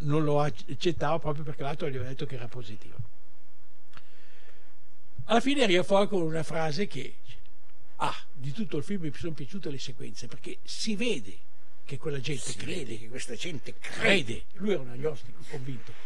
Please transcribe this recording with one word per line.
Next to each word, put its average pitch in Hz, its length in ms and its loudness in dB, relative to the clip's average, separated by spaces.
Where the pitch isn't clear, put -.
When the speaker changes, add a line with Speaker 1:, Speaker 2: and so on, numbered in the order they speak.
Speaker 1:
non 151 220 2
lo 147 180 2
ac-, - 280 0
accettava 156 480 0
proprio 151 260 0
perché 147 180 0
l'altro 147 260 0
gli 131 60 0
aveva 127 160 0
detto 131 160 0
che 123 80 0
era 120 120 0
positivo. 110 480 0
Alla 226 160 2
fine 277 240 2
arriva 180 180 2
fuori 196 240 4
con 196 160 2
una 160 220 0
frase 160 420 0
che, - 300 -2
"Ah, - 180 0
di 139 200 0
tutto 190 240 0
il 143 80 0
film 196 180 0
mi 147 140 0
sono 170 160 0
piaciute 151 380 0
le 127 80 0
sequenze, 127 500 0
perché - 340 -2
si - 320 0
vede 175 420 0
che 139 140 0
quella 143 220 0
gente 123 300 0
Speaker 2:
Si - 60 0
Speaker 1:
crede." 175 280 0
Speaker 2:
vede 113 160 0
che 110 80 0
questa 123 260 0
gente - 440 0
crede. - 220 0
Speaker 1:
Crede. 180 420 2
Lui 208 160 0
era 165 120 2
un 123 80 0
agnostico 135 480 0
convinto. 131 420 0